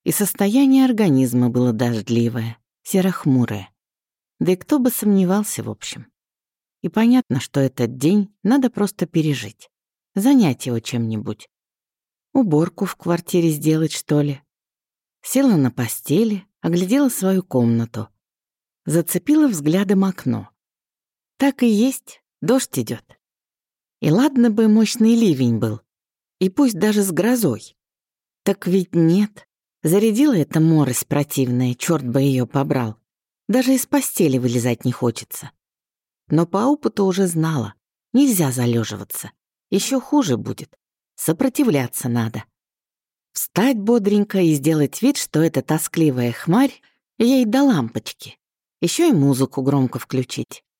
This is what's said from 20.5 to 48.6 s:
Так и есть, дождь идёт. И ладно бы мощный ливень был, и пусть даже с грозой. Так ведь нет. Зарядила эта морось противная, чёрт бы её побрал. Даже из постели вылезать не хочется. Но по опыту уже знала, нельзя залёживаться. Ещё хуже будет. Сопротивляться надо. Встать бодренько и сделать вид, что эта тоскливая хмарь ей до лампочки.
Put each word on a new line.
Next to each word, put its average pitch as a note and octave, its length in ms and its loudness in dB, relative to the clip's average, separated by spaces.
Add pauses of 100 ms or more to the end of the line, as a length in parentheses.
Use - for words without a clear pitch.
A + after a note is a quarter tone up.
Так C4+ 260 0
и A#3+ 40 4
есть, A3+ 540 0 (200)
дождь A#3+ 360 -2
идёт. A#2+ 260 -6 (1000)
И D3 100 0
ладно A#3+ 400 2
бы A3 160 2
мощный A3 480 4
ливень C3 420 2
был, A2 240 -4 (580)
и F#3 100 0
пусть A3+ 280 0
даже G#3 240 0
с F#3+ 100 -2
грозой. F3 680 -2 (640)
Так G3 240 -4
ведь F3+ 260 0
нет. E3+ 540 0 (340)
Зарядила A3 540 2
эта D#3+ 240 0
морось D#3 460 2
противная, B2+ 680 -2
чёрт C#3+ 320 -4
бы B2 160 -2
её C3 240 0
побрал. C3+ 520 -4 (500)
Даже B3+ 260 2
из B3+ 120 -2
постели F3 520 0
вылезать A#2+ 460 -2
не B2+ 80 -2
хочется. - 600 -6 (760)
Но D#3+ 180 0
по F#3+ 200 -2
опыту B3 400 -2
уже F#3+ 220 0
знала, D#3+ 480 -4 (360)
нельзя A3 400 2
залёживаться. A#2 800 -4 (380)
Ещё A#3+ 320 -2
хуже G#3+ 360 0
будет. A2 400 -10 (380)
Сопротивляться E3+ 920 -2
надо. A2+ 340 -4 (920)
Встать A#3+ 420 0
бодренько G3+ 600 0
и E3+ 140 4
сделать D3 480 0
вид, C#4 160 0
что - 240 -2
эта D#3 200 0
тоскливая D3 720 -2
хмарь A#3 500 0 (360)
ей B3+ 280 2
до A#3+ 180 2
лампочки. - 760 -2 (440)